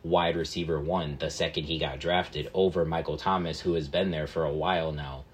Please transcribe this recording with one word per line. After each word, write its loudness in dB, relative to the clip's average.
wide 4
receiver -2
one -2
the -2
second -2
he -2
got -4
drafted 0
over 4
Michael -2
Thomas, 0
who 2
has 0
been 2
there -2
for 0
a 0
while 2
now. -8